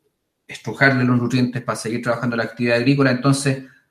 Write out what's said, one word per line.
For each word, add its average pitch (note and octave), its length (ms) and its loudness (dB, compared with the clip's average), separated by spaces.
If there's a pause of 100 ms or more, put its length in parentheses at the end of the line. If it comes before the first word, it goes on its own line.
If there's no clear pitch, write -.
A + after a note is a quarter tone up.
(460)
estrujarle B2+ 580 0
los B2 140 2
nutrientes B2 440 -2
para A2 140 -4
seguir A#2 260 -6
trabajando A#2+ 340 -2
la A2+ 80 -2
actividad A#2+ 340 0
agrícola, C3+ 340 2
entonces C3+ 520 0 (260)